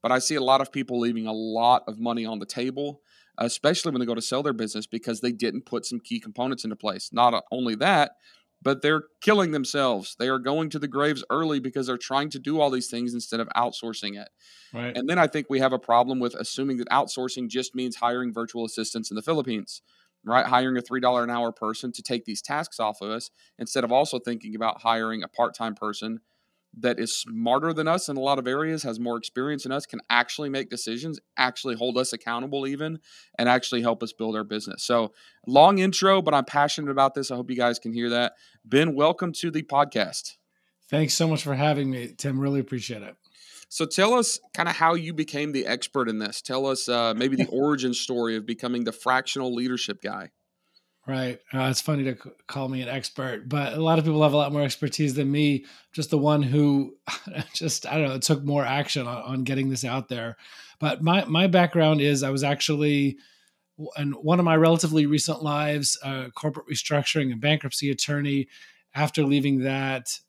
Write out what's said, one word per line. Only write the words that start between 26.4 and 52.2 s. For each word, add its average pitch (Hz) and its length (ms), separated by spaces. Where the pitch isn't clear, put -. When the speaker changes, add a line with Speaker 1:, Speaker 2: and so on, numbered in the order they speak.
Speaker 1:
that 120 220
is 113 180
smarter 120 560
than 160 140
us 170 220
in 139 80
a 131 40
lot 139 160
of 127 120
areas, 156 340
has 113 160
more 120 180
experience 135 460
than 127 80
us, 143 160
can 117 140
actually 123 380
make 135 200
decisions, 123 520
actually 127 400
hold 120 200
us 127 160
accountable 131 540
even, 151 320
and 117 100
actually 123 320
help 117 220
us 113 100
build 110 220
our 107 80
business. 104 400
So 117 300
long 160 320
intro, 190 420
but 156 140
I'm 135 120
passionate 147 440
about 135 240
this. 135 160
I 127 60
hope 123 120
you 131 80
guys 120 220
can 113 140
hear 120 180
that. 120 220
Ben, 139 320
welcome 165 380
to 170 180
the 156 100
podcast. 131 720
Speaker 2:
Thanks 151 240
so 165 140
much 151 160
for 143 100
having 139 380
me, 123 260
Tim. 135 220
Really 139 180
appreciate 120 440
it. 101 120
Speaker 1:
So - 180
tell 202 260
us 240 280
kinda 170 200
how 165 220
you 165 200
became 151 380
the 135 140
expert 123 420
in 110 100
this. 107 240
Tell 135 240
us, 131 220
uh, 117 260
maybe 131 220
the - 100
Speaker 2:
<laughs> - 60
Speaker 1:
origin 131 420
story 120 400
of 110 120
becoming 120 360
the 110 80
fractional 127 640
leadership 120 480
guy. 98 300
Speaker 2:
Right. 131 320
Uh, 131 180
it's 123 120
funny 143 220
to 131 120
c-, - 140